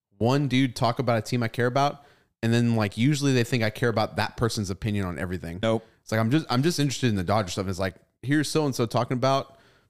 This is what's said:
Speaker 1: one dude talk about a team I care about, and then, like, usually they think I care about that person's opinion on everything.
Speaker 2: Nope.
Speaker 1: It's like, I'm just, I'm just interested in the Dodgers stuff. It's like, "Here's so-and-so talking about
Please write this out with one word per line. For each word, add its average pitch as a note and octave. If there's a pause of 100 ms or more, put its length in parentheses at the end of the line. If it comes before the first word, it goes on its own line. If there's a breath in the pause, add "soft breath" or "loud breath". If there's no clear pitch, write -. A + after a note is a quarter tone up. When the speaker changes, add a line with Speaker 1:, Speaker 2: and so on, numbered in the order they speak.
(180)
Speaker 1:
one C3
dude B2+
talk A#2+
about A#2
a A2
team A#2+
I A2+
care A#2+
about, C#3 (400 soft breath)
and A2+
then, A#2
like, G#2+
usually C#3
they A#2+
think A#2
I A2
care A#2+
about G#2+
that G#2
person's A2
opinion G2+
on F2
everything. F2
Speaker 2:
Nope. A2+ (180 soft breath)
Speaker 1:
It's -
like, A2
I'm A2+
just, D#3
I'm B2
just E3
interested C3
in G#2+
the F#2+
Dodgers G2
stuff. G2
It's F#2
like, F#2+ (300)
"Here's C#3+
so-and-so C#3
talking B2
about C3+ (320 soft breath)